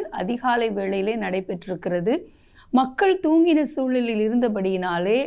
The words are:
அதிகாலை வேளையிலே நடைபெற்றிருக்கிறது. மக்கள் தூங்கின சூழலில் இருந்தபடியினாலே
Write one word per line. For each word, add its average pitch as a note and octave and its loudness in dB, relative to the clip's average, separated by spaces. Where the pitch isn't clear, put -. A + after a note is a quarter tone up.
அதிகாலை A#3+ -2
வேளையிலே G3 -2
நடைபெற்றிருக்கிறது. F#3 -2
மக்கள் C4 2
தூங்கின E4 4
சூழலில் B3 0
இருந்தபடியினாலே G3 0